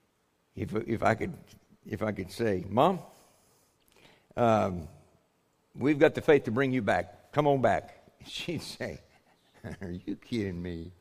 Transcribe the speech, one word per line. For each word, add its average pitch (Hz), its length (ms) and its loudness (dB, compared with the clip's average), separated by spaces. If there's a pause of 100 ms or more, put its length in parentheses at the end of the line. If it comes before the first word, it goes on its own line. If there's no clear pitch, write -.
(540)
if, 98 200 -8
if 104 280 -2
I 107 120 6
could, 104 180 -6 (540)
if 104 160 -6
I 107 100 -2
could 95 180 -8
say, 104 380 0
"Mom, 147 320 4 (1400)
um, 101 520 2 (880)
we've 143 220 2
got 151 160 6
the 120 60 -2
faith 147 240 4
to 123 60 -2
bring 131 220 0
you 127 100 0
back. 95 500 -2
Come 151 140 2
on 139 140 2
back." 101 360 0 (160)
<laughs> - 140 -20
She'd - 360 -8
say, - 380 -10 (800)
"Are 92 100 -10
you - 260 -10
kidding 98 460 -6
me? 87 380 -10